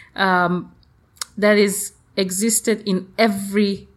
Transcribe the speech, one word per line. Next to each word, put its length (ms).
um, 560
that 200
is 360
existed 680
in 220
every 800